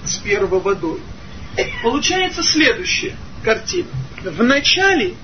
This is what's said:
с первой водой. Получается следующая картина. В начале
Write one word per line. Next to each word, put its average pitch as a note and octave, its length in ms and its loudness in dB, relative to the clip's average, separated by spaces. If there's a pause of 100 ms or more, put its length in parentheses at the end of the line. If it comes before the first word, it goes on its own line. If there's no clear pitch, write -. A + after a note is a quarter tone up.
с - 120 -4
первой G3 420 2
водой. F3 420 -2 (800)
Получается E4+ 640 0
следующая A3 720 2 (280)
картина. - 460 0 (340)
В F3+ 200 0
начале C#4+ 800 4